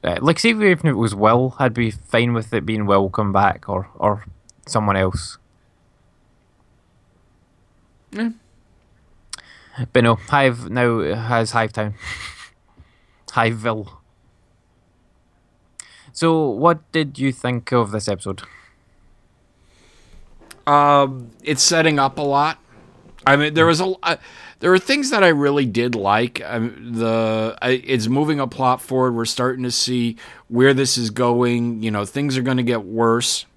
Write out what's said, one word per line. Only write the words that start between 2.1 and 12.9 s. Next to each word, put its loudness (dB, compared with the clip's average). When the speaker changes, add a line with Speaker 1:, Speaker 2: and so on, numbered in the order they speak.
Speaker 1:
with -4
it -2
being -2
Will 2
come -2
back 0
or, -6
or -2
someone 0
else. -2
Speaker 2:
Yeah. -4
Speaker 1:
But 2
no, 4
Hive 0
now 0
has -2
Hive -2
Town. -6
<laughs> -20